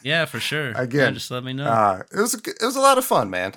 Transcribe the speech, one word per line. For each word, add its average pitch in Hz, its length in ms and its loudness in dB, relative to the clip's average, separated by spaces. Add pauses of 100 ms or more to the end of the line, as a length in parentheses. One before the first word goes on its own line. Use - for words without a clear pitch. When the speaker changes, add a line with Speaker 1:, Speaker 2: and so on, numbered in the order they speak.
Speaker 1:
Yeah, 156 240 0
for - 120 -8
sure. 143 340 -4
Speaker 2:
Again. 127 280 -2
Speaker 1:
Yeah, 123 120 4
just - 180 -10
let 123 120 -8
me 131 120 -8
know. 139 100 -6
Speaker 2:
Uh, 107 380 2 (120)
it 185 60 0
was 233 140 0
a, 226 40 -8 (120)
it - 100 -10
was 254 160 0
a 269 60 0
lot 269 160 6
of 254 80 0
fun, 127 240 2
man. 92 260 -4